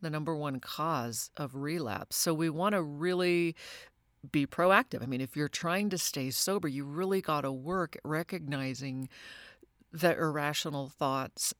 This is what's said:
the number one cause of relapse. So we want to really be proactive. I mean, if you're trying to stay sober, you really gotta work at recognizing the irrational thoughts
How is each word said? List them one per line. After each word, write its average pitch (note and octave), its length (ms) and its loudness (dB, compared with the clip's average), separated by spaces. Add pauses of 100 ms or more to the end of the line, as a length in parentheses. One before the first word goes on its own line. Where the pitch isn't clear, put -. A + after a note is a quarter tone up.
the E3 80 -4
number D3+ 260 -2
one C#3+ 240 -2
cause B2 760 -2
of C3 180 -6
relapse. C#3 600 -4
So - 180 2
we D#3+ 160 2
want F3 240 2
to G3 80 4
really E3+ 760 2 (760)
be C#3+ 140 4
proactive. F#3 560 6
I A#2 40 -4
mean, B2+ 160 -2
if C3 140 -6
you're D3 120 2
trying F#3 440 0
to F#3 60 0
stay C3+ 320 -2
sober, F#3 380 2
you C#3 160 -2
really F#3 380 0
gotta D3 300 0
work D3+ 440 -2
at - 80 -14
recognizing C3+ 1040 -4 (840)
the E3 240 4
irrational D3 720 -2
thoughts C3+ 720 -2